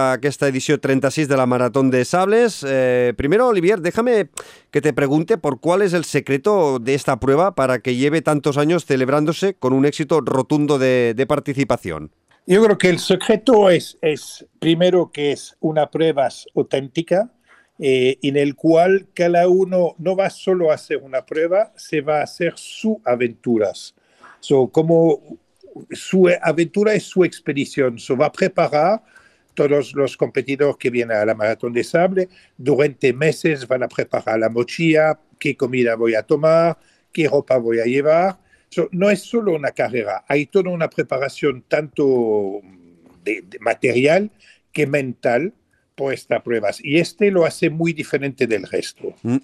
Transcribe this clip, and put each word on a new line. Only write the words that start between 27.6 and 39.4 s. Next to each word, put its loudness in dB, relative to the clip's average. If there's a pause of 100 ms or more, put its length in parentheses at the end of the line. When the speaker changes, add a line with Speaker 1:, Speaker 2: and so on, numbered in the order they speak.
Speaker 2:
so, -4
va 2
a -2
preparar 0 (500)
todos 0
los -2
competidores -2
que -2
vienen -2
a 2
la 0
Maratón -4
de 0
Sable, 0 (260)
durante 0
meses -2
van -2
a -6
preparar -4
la 0
mochila, 0 (180)
qué -4
comida 0
voy 0
a 0
tomar, 2 (340)
qué 0
ropa 0
voy 0
a -2
llevar. 0 (320)
So, -2
no 2
es 0
solo -2